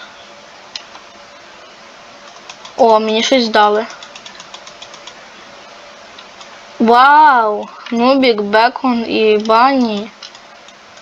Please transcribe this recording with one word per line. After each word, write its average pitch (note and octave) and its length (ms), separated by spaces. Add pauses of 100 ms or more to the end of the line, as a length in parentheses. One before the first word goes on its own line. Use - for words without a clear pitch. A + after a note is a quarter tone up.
(2750)
О, A3+ 240
мені A3 220
щось A#3+ 260
дали. G#3+ 380 (3000)
Вау! A#3+ 920 (220)
Нубік, A#3+ 500
Бекон A3+ 680
і G#3+ 280
Банні. A3+ 720 (920)